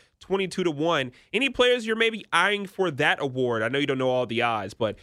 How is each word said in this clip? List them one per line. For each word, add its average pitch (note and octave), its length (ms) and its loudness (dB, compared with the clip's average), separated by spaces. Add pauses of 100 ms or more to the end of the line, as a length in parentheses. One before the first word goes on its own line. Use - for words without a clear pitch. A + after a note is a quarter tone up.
(200)
twenty-two F#3+ 420 -2
to F3 80 0
one. D3 400 0 (220)
Any C4 180 0
players B3 340 2
you're A3 120 -2
maybe A3+ 360 0
eyeing G3+ 320 2
for F#3 280 -2
that D3+ 280 0
award? B2+ 420 0
I A2+ 60 2
know C3+ 120 -2
you D3 80 0
don't C3+ 100 -2
know C3 100 2
all B2+ 160 2
the A2+ 160 -4
odds, A2 320 -2
but, G#2+ 300 -2